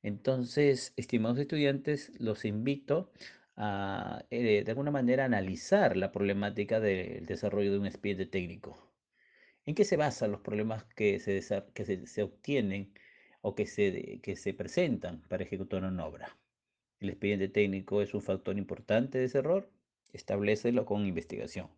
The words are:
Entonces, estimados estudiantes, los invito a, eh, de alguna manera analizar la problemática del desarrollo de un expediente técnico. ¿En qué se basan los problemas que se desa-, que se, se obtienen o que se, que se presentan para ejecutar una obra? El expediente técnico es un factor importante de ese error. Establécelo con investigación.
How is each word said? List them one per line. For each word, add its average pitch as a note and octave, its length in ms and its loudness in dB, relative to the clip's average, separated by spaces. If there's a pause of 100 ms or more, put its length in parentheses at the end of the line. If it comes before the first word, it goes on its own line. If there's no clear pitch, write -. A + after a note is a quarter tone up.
Entonces, B2+ 920 0
estimados A#2 420 0
estudiantes, C#3+ 800 0
los A2 260 -2
invito C#3 640 0 (460)
a, G2 760 -4
eh, A2+ 320 4
de F2+ 80 -2
alguna C#3 200 0
manera C3 340 4
analizar G#2 720 4
la F#2+ 160 0
problemática G2+ 640 0
del F#2+ 460 0
desarrollo G2+ 480 0
de G2+ 60 2
un G2+ 80 0
expediente F#2+ 400 -4
técnico. F2 500 -6 (880)
¿En D3+ 100 -2
qué G#3 100 6
se F#3+ 120 2
basan C3 360 0
los G2+ 80 -6
problemas G#2+ 440 -2
que G2+ 360 2
se G2 180 0
desa-, G2 340 -4
que G2 140 -8
se, F#2 200 -4
se - 160 -4
obtienen G2+ 680 -2 (480)
o G#2 140 -4
que G#2 100 0
se, G2+ 580 -2
que F#2+ 140 -6
se - 160 -4
presentan F#2+ 760 -2
para F#2 160 -4
ejecutar F#2+ 400 -4
una F#2 200 -4
obra? - 320 -12 (640)
El G2+ 80 -4
expediente G2 400 0
técnico G2 540 2
es G2 100 -2
un G#2 80 -2
factor F#2+ 380 -2
importante A#2 580 -2
de C3 80 2
ese B2+ 140 0
error. E3+ 320 0 (420)
Establécelo G#2+ 720 0
con G2+ 220 0
investigación. - 720 -6